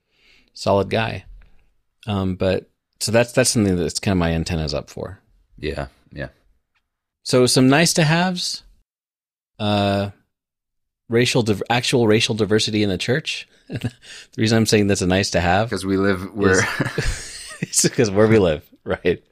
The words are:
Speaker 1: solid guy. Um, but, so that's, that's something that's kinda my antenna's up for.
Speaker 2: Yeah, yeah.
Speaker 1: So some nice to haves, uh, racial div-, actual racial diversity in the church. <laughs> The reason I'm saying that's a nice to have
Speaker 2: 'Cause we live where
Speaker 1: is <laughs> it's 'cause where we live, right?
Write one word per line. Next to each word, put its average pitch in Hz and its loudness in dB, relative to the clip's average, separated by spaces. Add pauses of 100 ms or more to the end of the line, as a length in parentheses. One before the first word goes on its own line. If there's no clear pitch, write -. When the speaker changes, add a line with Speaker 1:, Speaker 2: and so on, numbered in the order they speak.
(540)
Speaker 1:
solid 98 2
guy. 107 -4 (840)
Um, 95 -4
but, 92 -4 (320)
so 107 -4
that's, 117 2
that's 127 2
something 101 2
that's 85 -2
kinda 98 -2
my 85 0
antenna's 80 -4
up - -8
for. - -14 (380)
Speaker 2:
Yeah, 71 -8 (260)
yeah. 67 -12 (920)
Speaker 1:
So 127 2
some 131 4
nice 156 4
to 165 2
haves, 175 -2 (960)
uh, 101 0 (960)
racial 120 2
div-, 104 -2
actual 120 0
racial 110 2
diversity 107 0
in 101 0
the 92 -2
church. - -6
<laughs> - -20
The 139 -8 (480)
reason 110 2
I'm 110 2
saying 104 4
that's 98 0
a 92 0
nice 95 0
to 87 0
have 98 0
Speaker 2:
'Cause 95 -6
we 95 0
live 95 -2
where 95 4
Speaker 1:
is - -6
<laughs> - -20
it's - -2
'cause 110 0
where 107 4
we 110 6
live, 82 2 (200)
right? - -2